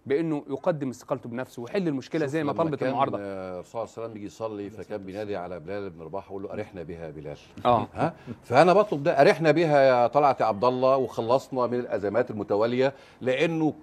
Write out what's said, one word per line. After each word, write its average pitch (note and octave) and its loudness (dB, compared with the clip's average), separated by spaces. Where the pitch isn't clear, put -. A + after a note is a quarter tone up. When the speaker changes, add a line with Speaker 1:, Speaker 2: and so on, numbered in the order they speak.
Speaker 1:
بأنه D3 0
يقدم C#3+ -2
استقالته B2 -8
بنفسه B2 -10
ويحل F3 -2
المشكلة C#3+ -2
Speaker 2:
شوف، C3 -2
Speaker 1:
زي D#3+ -2
ما C#3+ -2
Speaker 2:
لما E3 0
Speaker 1:
طلبت D3+ -2
Speaker 2:
كان، B2+ -2
Speaker 1:
المعارضة؟ C3 0
Speaker 2:
آه، F#2+ -8
الرسول F2+ -10
صلى A#2 -8
الله G2+ -8
عليه A2+ -12
وسلم A2+ -8
بيجي G#2 -12
يصلي، G2+ -8
فكان G#2 -10
بينادي G2+ -6
على F2+ -8
بلال G2 -8
بن E2 -16
رباح F2 -10
ويقول G2 -8
له: F#2+ -10
"أرحنا F#2+ -8
بها E2 -12
يا D#2 -10
بلال". D2 -12
Speaker 1:
آه. A2+ 4
Speaker 2:
ها؟ D3+ -2
فأنا D#3 6
بطلب F3+ 0
ده، D3 4
"أرحنا D#3 6
بها D3+ 4
يا B2 6
طلعت C#3+ 4
يا A#2 2
عبد A2 0
الله"، B2+ 4
وخلصنا B2 0
من B2 -2
الأزمات A#2+ -2
المتوالية، A2+ 0
لأنه D#3 0